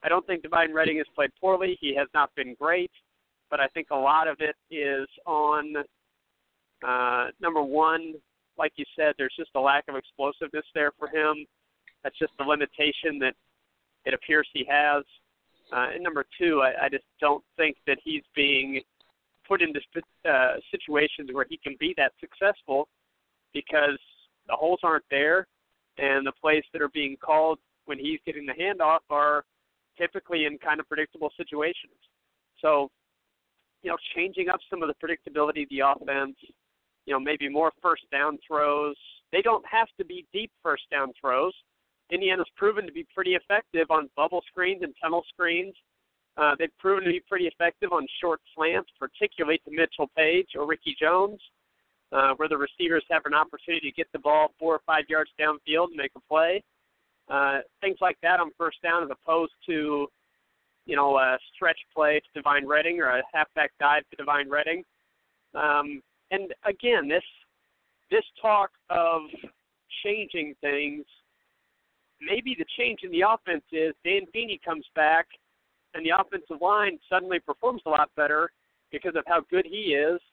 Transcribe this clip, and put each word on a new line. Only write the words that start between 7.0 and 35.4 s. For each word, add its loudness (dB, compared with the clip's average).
number 0
one, 0
like -2
you -8
said, 4
there's -4
just -10
a 0
lack 4
of -8
explosiveness -6
there 2
for -8
him. 0
That's -6
just -2
the -4
limitation 0
that 0
it -2
appears 2
he -6
has. 4
Uh, 0
and -8
number -2
two, 4
I, 2
I 2
just -6
don't 2
think 2
that 0
he's -6
being 0
put 2
into 0
sp-, -8
uh, 4
situations -2
where 0
he -14
can -10
be -2
that 2
successful -2
because 0
the 0
holes 0
aren't 2
there, 2
and 2
the -6
plays 0
that -6
are 0
being -6
called 2
when -10
he's -6
getting -10
the -8
handoff 0
are 2
typically -4
in -4
kind -2
of -10
predictable -6
situations. -6
So, 2
you -6
know, -2
changing -2
up -2
some -6
of -2
the -4
predictability -2